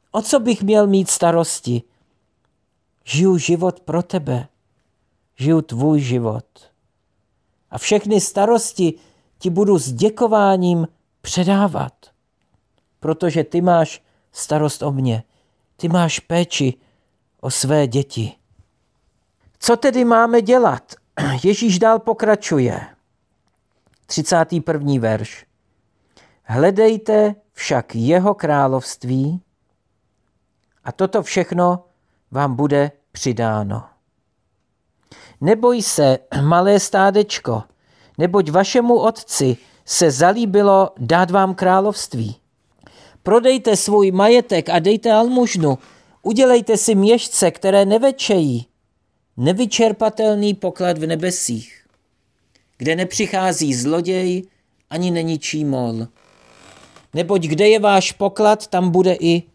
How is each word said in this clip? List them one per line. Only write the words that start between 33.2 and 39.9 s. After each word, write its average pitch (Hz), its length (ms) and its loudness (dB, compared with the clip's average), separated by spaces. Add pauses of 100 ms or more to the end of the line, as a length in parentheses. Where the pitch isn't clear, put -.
Neboj 226 400 2
se, 139 380 2 (120)
<clears throat> 139 100 -2
malé 180 380 4
stádečko, 190 840 0 (540)
neboť 175 320 0
vašemu 233 500 2
otci 139 580 -2 (280)
se 165 260 2